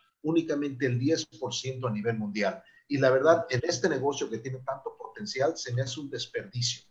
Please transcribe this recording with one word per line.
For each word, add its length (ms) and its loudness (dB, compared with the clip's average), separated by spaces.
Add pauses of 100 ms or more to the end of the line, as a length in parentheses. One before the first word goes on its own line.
(220)
únicamente 640 0
el 120 2
diez 280 2
por 280 -8
ciento 320 -6
a 60 0
nivel 240 0
mundial. 460 -2 (260)
Y 100 0
la 120 6
verdad, 400 6
en 140 2
este 240 2
negocio 420 0
que 80 -4
tiene 200 -8
tanto 380 -8
potencial, 600 -2
se 160 -8
me 100 0
hace 180 -4
un 80 -8
desperdicio. 840 -4